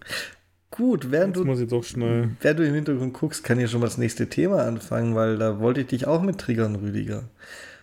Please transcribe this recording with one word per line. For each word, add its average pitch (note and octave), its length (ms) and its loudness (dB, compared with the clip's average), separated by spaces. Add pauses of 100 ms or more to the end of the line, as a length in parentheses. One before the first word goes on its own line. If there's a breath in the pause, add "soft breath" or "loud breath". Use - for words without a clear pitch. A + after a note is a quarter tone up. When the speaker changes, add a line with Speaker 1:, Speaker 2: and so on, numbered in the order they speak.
(680 loud breath)
Speaker 1:
Gut, G3+ 400 0
während F3 260 2
Speaker 2:
Jetzt F#3 60 0
Speaker 1:
du, D#3 60 0
Speaker 2:
muss C3 120 2
ich A#2 80 0
doch A#2+ 160 0
schnell A#2 580 0
Speaker 1:
während D#3 180 4
du E3 40 4
im D3 120 2
Hintergrund C#3 400 -2
guckst, - 280 -4
kann - 160 2
ich A#2 120 0
schon A#2 80 0
mal A#2 80 2
das A2 100 -6
nächste A#2+ 320 0
Thema E3 380 2
anfangen, A#2 480 -2
weil A2 240 2
da A2 200 0
wollte B2+ 220 2
ich B2 60 -4
dich B2+ 180 -2
auch E3 160 2
mit G3 160 0
triggern, A2+ 380 0
Rüdiger. G#2+ 520 -4 (560 loud breath)